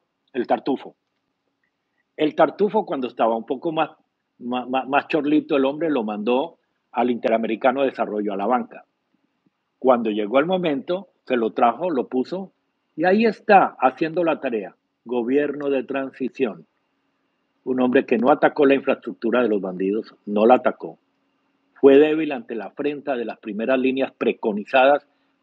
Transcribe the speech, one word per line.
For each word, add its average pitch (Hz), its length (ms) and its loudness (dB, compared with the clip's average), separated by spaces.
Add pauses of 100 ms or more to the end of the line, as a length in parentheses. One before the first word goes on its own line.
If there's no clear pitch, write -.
(340)
el 120 120 -4
Tartufo? 123 480 -4 (1200)
El 151 180 0
Tartufo, 190 500 2
cuando 135 220 -4
estaba 113 300 0
un 113 80 -10
poco 147 260 -6
más, 156 200 -2 (460)
más, 123 300 -6
más, 127 220 -4
más 139 180 0
chorlito 151 480 0
el 131 80 2
hombre, 151 260 -2
lo 131 140 -2
mandó 117 540 -4 (340)
al 123 200 0
Interamericano 113 680 0
de 131 120 0
Desarrollo, 104 420 -4
a - 20 -4
la 98 100 -4
banca. 120 380 -2 (960)
Cuando 120 300 2
llegó 107 300 0
el 151 60 2
momento, 175 640 -4 (180)
se 127 120 -2
lo 113 160 0
trajo, 127 360 -2
lo 131 200 -4
puso, 180 420 -6 (460)
y 160 80 -2
ahí 202 180 2
está, 196 560 4
haciendo 160 460 0
la 156 160 0
tarea. 110 340 -6 (300)
Gobierno 139 640 -2
de 131 160 -2
transición. 131 800 -6 (1000)
Un 127 160 -4
hombre 127 260 2
que 120 120 0
no 123 140 4
atacó 151 340 2
la 139 100 6
infraestructura 120 680 -2
de 120 60 2
los 104 140 0
bandidos, 95 520 -4 (120)
no 104 200 2
la 123 100 8
atacó. - 440 -2 (760)
Fue 139 220 8
débil 151 360 2
ante 123 200 -12
la 107 120 -8
afrenta 139 500 -8
de 120 80 -6
las 110 160 -10
primeras 113 400 -4
líneas 131 320 -2
preconizadas 120 960 0 (360)